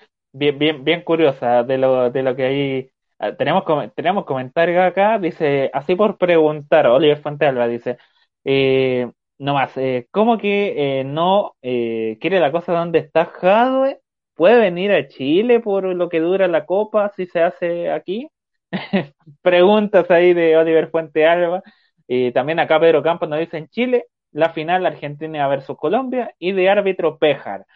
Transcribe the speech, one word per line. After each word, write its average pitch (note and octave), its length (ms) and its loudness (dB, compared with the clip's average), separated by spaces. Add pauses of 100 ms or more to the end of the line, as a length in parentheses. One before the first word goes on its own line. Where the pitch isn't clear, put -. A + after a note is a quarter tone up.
(320)
bien, C#3 260 -2
bien, D3 260 -2
bien E3 180 0
curiosa C#3 600 0
de C3 160 -2
lo, C3 320 2
de C3+ 120 -4
lo B2+ 140 -2
que C3+ 80 -4
hay. C3+ 460 -4 (280)
Ah, G#2 180 -6
tenemos D3+ 280 0
com-, C#3+ 300 -2
tenemos F3 300 -2
comentarios E3+ 600 0
acá. G3 340 0
Dice, D3 540 -2
así C#3+ 220 -2
por G#3 240 0
preguntar, D#3 720 2
Oliver D3 340 4
Fuentealba D3 460 -2
dice, A#2+ 300 -6 (460)
eh, C3 680 0 (280)
nomás, C#3 380 -4
eh, B2+ 340 -4
¿cómo A3 280 0
que, D3+ 600 -2
eh, C3 40 -4
no, E3+ 580 -2
eh, A2+ 580 -4
quiere F3+ 200 0
la C#3+ 120 2
cosa E3+ 200 -4
donde E3+ 280 0
está D#3+ 260 0
Jadwe? C4 760 0 (340)
¿Puede G3+ 240 6
venir F#3+ 340 0
a D#3+ 160 0
Chile G#3+ 520 0
por G3 240 -2
lo F3+ 240 -2
que E3+ 120 -2
dura F#3 280 0
la D#3 180 -2
Copa G#3 500 -2
si F#3 100 -8
se E3+ 160 -2
hace E3+ 500 -4
aquí? G3 360 -8 (440)
<laughs> - 420 -6 (280)
Preguntas F#3 680 4
ahí F3 240 4
de E3 220 2
Oliver D#3+ 340 2
Fuentealba. E3 720 0 (460)
Y B2 240 -2
también C#3 280 -2
acá D#3 200 2
Pedro E3 220 4
Campos E3 260 -2
nos D3+ 100 -4
dice, E3 200 -6
en D3+ 100 -14
Chile B3 380 -2 (300)
la D#3+ 140 0
final E3+ 340 -2
Argentina D3 640 -6
versus C#3 300 -6
Colombia B3 600 -4
y F3+ 140 -4
de F#3+ 160 0
árbitro F#3+ 500 0
Péjar. B2 580 -2